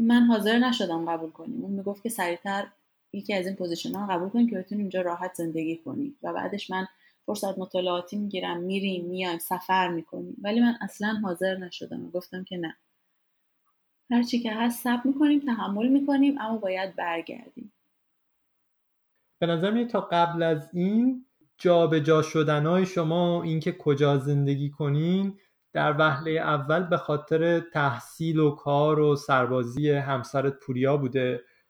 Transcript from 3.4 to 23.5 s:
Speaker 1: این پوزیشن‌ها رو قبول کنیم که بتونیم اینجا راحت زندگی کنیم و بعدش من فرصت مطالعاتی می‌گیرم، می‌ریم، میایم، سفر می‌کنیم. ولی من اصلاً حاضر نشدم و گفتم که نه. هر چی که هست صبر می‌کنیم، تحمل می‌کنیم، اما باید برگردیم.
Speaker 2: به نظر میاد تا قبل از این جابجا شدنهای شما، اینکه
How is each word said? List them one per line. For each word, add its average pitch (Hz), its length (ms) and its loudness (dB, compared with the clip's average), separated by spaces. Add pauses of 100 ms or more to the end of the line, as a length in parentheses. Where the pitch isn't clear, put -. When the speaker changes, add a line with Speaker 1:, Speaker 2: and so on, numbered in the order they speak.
Speaker 1:
این 190 100 -4
پوزیشن‌ها 185 500 -6
رو 190 60 -2
قبول 180 160 -2
کنیم 233 220 2
که 226 60 -4
بتونیم 208 280 -4
اینجا 185 160 -2
راحت 180 340 -4
زندگی 160 420 -4
کنیم - 460 -8
و 170 100 -6
بعدش 190 380 -6
من 190 160 -4 (400)
فرصت 196 320 -4
مطالعاتی 180 580 -4
می‌گیرم، 180 440 -4
می‌ریم، 190 440 -2
میایم، 180 340 -4
سفر 185 500 0
می‌کنیم. 175 540 -8
ولی 208 180 0
من 240 200 4
اصلاً 208 420 -4
حاضر 190 340 -2
نشدم 175 500 -12
و 160 40 -16
گفتم 180 340 -8
که 185 120 -12
نه. 165 200 -8 (1300)
هر 240 120 4
چی 240 180 -2
که 233 120 -4
هست 233 320 -2
صبر 240 200 0
می‌کنیم، 285 360 2
تحمل 214 480 -2
می‌کنیم، 277 520 2
اما 220 160 -2
باید 190 400 -4
برگردیم. - 760 -8 (1700)
Speaker 2:
به 170 80 0
نظر 170 240 0
میاد 233 180 0
تا 208 120 0
قبل 170 420 2
از 160 300 0
این 226 520 2 (340)
جابجا 160 640 4
شدنهای 156 640 2
شما، 175 560 0
اینکه 165 300 -2